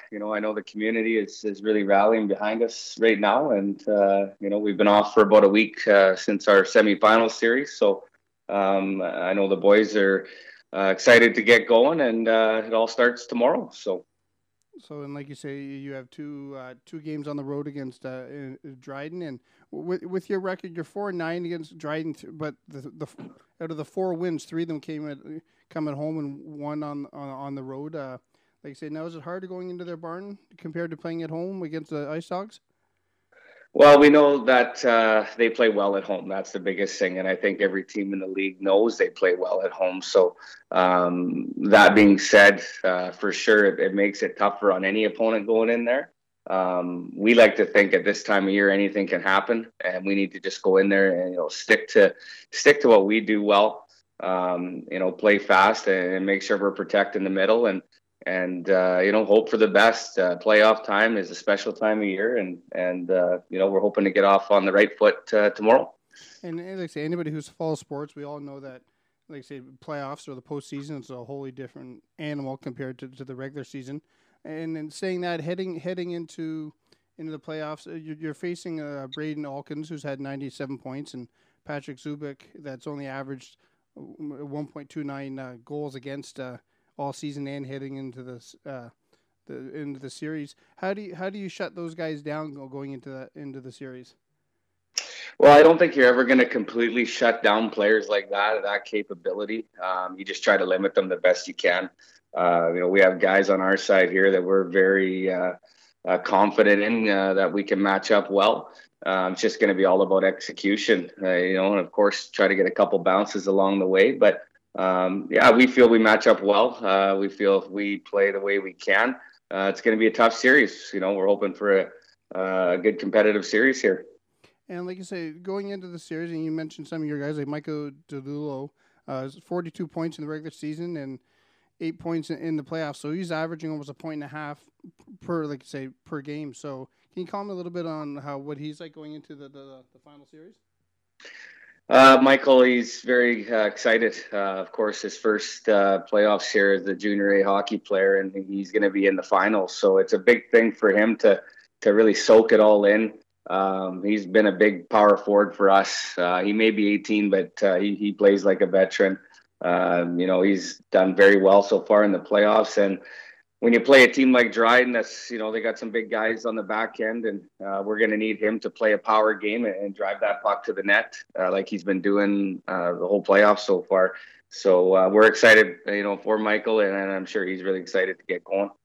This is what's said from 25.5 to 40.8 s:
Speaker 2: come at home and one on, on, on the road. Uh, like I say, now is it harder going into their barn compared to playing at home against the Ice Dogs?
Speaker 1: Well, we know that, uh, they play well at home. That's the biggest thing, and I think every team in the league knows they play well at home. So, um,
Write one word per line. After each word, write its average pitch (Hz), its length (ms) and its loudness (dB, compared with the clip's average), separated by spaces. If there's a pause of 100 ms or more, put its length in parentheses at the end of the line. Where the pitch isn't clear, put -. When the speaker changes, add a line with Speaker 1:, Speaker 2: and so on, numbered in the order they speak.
Speaker 2:
come 151 160 -6
at 147 80 -6
home 151 240 -8
and 147 420 -12
one 147 220 -10
on, 143 300 -10
on, 143 160 -14
on 139 260 -12
the 139 80 -12
road. 139 320 -14
Uh, 135 240 -12 (460)
like 147 80 -16
I - 20 -20
say, 156 140 -14
now 156 180 -10
is 170 80 -14
it 156 80 -18
harder 185 240 -12
going 180 240 -12
into 180 140 -14
their 170 120 -12
barn 180 420 -14 (200)
compared 165 320 -10
to 160 60 -14
playing 165 260 -10
at 160 80 -10
home 180 320 -10
against 156 280 -10
the 147 180 -8
Ice 160 200 -10
Dogs? 196 300 -10 (1160)
Speaker 1:
Well, 143 220 10
we 147 100 10
know 143 360 4
that, 123 400 2
uh, 113 400 2 (120)
they 117 140 2
play 113 180 2
well 101 280 0
at 95 80 -4
home. 95 240 -8
That's 95 240 -8
the 101 80 -8
biggest 95 360 -6
thing, 92 220 -2
and 92 80 -4
I 95 80 -2
think 95 260 -2
every 95 220 -2
team 98 300 -6
in 98 80 -6
the 95 80 -10
league 95 340 -6
knows 104 340 2
they - 140 0
play - 240 0
well 92 300 -4
at 90 80 -4
home. 92 280 -4
So, 90 360 2 (340)
um, 90 840 0